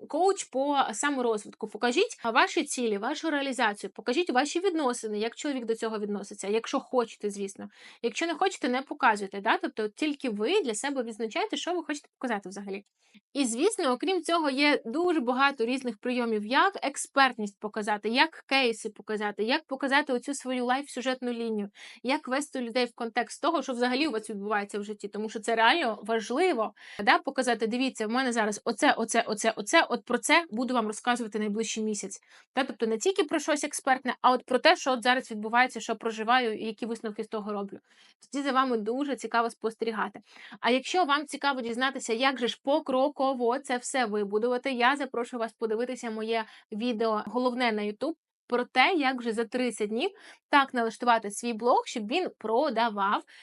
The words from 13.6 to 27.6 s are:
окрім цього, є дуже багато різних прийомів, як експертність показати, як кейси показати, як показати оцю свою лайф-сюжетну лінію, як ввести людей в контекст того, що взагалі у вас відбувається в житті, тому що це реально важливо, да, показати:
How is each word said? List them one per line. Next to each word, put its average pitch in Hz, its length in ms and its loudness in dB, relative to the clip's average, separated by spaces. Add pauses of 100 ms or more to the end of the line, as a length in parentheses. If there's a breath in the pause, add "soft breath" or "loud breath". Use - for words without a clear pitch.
окрім 320 320 0
цього, 330 260 2
є 285 360 4
дуже 320 340 2
багато 254 460 2
різних 247 320 -2
прийомів, 233 480 -2
як 311 380 2
експертність 254 760 0
показати, 208 500 -4
як 285 380 2
кейси 247 420 2
показати, 208 540 -4
як 269 200 0
показати 277 500 0
оцю 247 200 -2
свою 254 320 -4
лайф-сюжетну 254 680 -2
лінію, 220 360 -4 (340 loud breath)
як 262 240 0
ввести 262 340 -2
людей 240 240 0
в 247 80 -6
контекст 233 480 -4
того, 320 220 2
що 269 100 -4
взагалі 247 340 2
у 285 40 0
вас 220 180 -4
відбувається 208 500 -4
в 208 40 -4
житті, 208 240 -8
тому 214 220 -6
що 220 100 -8
це 226 160 0
реально 233 480 4
важливо, 233 720 0 (300 loud breath)
да, 262 140 6
показати: 240 500 0